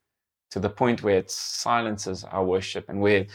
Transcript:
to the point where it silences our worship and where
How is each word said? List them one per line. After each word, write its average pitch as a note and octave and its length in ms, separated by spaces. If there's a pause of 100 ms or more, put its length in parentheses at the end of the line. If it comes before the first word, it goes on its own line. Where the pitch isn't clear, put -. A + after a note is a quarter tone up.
(520)
to G2 80
the G2+ 100
point A#2+ 320
where G2+ 160
it F#2 140
silences G#2+ 920
our F#2+ 180
worship F#2 440
and G2+ 140
where G2+ 340